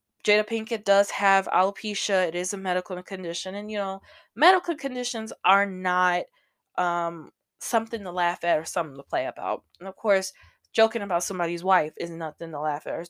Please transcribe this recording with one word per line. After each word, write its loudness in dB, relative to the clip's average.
Jada 4
Pinkett -4
does 6
have 2
alopecia. 0
It -4
is -4
a -6
medical -4
condition. -8
And, -10
you -4
know, -6
medical 4
conditions -6
are 6
not, 0
um, -2
something -4
to -8
laugh 0
at 2
or -6
something -4
to -12
play -4
about. -6
And, -12
of -12
course, 0
joking 4
about -2
somebody's -4
wife 2
is -6
nothing -10
to -8
laugh -4
at -6
or -6